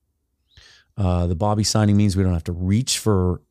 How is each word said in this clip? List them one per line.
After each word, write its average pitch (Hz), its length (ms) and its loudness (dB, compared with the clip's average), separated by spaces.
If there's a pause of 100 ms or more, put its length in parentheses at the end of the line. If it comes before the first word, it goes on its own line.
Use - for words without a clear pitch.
(1000)
Uh, 90 300 0
"The 87 60 0
Bobby 104 300 0
signing 104 320 2
means 104 180 2
we 98 80 0
don't 92 120 0
have 82 100 -6
to 90 80 -6
reach 95 460 -2
for 92 420 0 (100)